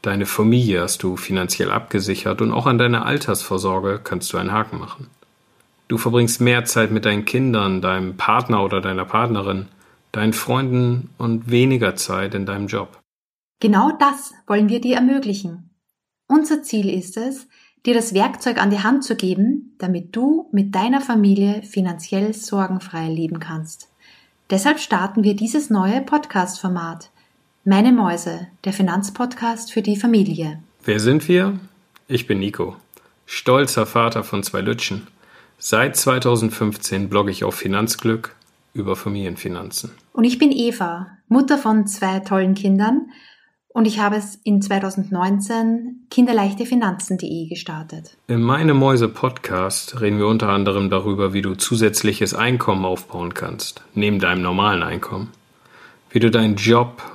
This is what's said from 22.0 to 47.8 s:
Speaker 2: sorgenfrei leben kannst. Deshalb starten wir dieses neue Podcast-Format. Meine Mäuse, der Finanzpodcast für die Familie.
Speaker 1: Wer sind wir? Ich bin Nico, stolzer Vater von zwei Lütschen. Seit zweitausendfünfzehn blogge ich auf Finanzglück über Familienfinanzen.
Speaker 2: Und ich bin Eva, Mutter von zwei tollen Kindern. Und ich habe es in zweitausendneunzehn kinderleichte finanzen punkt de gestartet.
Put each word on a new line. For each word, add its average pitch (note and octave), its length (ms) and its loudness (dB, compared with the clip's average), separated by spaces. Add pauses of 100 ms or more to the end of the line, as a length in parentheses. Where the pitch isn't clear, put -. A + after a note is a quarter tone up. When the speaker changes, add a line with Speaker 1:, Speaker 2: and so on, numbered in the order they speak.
Speaker 2:
sorgenfrei F#3 760 -4
leben D#3+ 320 -4
kannst. D#3+ 480 -12 (600)
Deshalb C#4 280 2
starten G3 460 0
wir G#3 100 4
dieses A#3 360 -2
neue G#3 320 2
Podcast-Format. F3+ 1080 -4 (540)
Meine G3+ 280 6
Mäuse, F3 540 0 (180)
der F#3+ 100 -2
Finanzpodcast A3 1000 -2
für A3 80 0
die G#3 160 0
Familie. E3 680 2 (220)
Speaker 1:
Wer G#2+ 160 0
sind C#3+ 280 4
wir? F#3+ 300 2 (500)
Ich B2 180 -2
bin G2 140 0
Nico, G2 360 -6 (480)
stolzer B2+ 640 2
Vater A#2 360 0
von G2+ 200 -6
zwei - 180 -6
Lütschen. A2 460 -4 (500)
Seit C3 400 0
zweitausendfünfzehn A2+ 1120 0
blogge G2+ 220 0
ich F#2+ 120 -6
auf G2 120 -2
Finanzglück A2 840 -2 (380)
über G2 220 -4
Familienfinanzen. F#2+ 960 -8 (200)
Speaker 2:
Und A3+ 120 2
ich B3 140 2
bin D4 140 6
Eva, G3 540 -4 (220)
Mutter C4+ 280 4
von A3 300 2
zwei F#3+ 340 -2
tollen F#3+ 340 2
Kindern. G3+ 560 2 (580)
Und A3+ 200 2
ich G#3+ 100 -2
habe G#3 160 2
es G#3 300 -6
in G3+ 180 4
zweitausendneunzehn G3+ 1500 -2
kinderleichte A3+ 560 2
finanzen G3 540 0
punkt F3+ 40 -6
de E3 260 -6
gestartet. D#3+ 680 -12 (120)